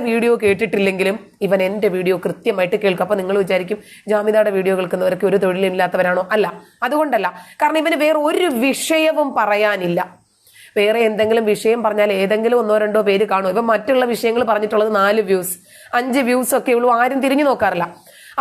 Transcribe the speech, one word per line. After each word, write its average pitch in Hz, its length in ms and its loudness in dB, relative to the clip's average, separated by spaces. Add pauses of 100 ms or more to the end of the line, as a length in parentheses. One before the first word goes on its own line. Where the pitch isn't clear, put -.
വീഡിയോ 233 260 2 (100)
കേട്ടിട്ടില്ലെങ്കിലും 196 720 0 (280)
ഇവൻ 190 220 2
എൻ്റെ 208 280 -2
വീഡിയോ 185 280 0
കൃത്യമായിട്ട് 190 600 -2
കേൾക്കും. 190 220 0
അപ്പം 202 160 -2
നിങ്ങൾ 185 220 -4
വിചാരിക്കും, 185 360 -2 (320)
ജാമിദയുടെ 214 440 2
വീഡിയോ 190 220 0
കേൾക്കുന്നവരൊക്കെ 185 540 -2
ഒരു 196 120 2
തൊഴിലും 190 300 0
ഇല്ലാത്തവരാണോ? 180 500 0 (120)
അല്ല, 202 120 2 (380)
അതുകൊണ്ടല്ല. 247 440 -2 (320)
കാരണം 302 220 0
ഇവന് 320 200 0
വേറെ 302 260 2
ഒരു 359 180 0 (180)
വിഷയവും 302 640 0 (100)
പറയാനില്ല. 208 600 0 (800)
വേറെ 214 300 2
എന്തെങ്കിലും 220 420 2
വിഷയം 226 360 0
പറഞ്ഞാൽ 208 340 2
ഏതെങ്കിലും 220 420 2
ഒന്നോ 214 220 2
രണ്ടോ 208 240 0
പേര് 202 240 2
കാണും. 190 220 0
ഇവൻ 233 180 0
മറ്റുള്ള 254 400 0
വിഷയങ്ങൾ 233 380 0
പറഞ്ഞിട്ടുള്ളത് 214 500 0
നാല് 208 280 2
വ്യൂസ്, 185 240 -2 (460)
അഞ്ച് 262 300 0
വ്യൂസ് 254 320 0
ഒക്കെ 262 180 0
ഉള്ളൂ, 247 100 2 (120)
ആരും 254 240 0
തിരിഞ്ഞു 277 260 2
നോക്കാറില്ല. 185 360 -2 (540)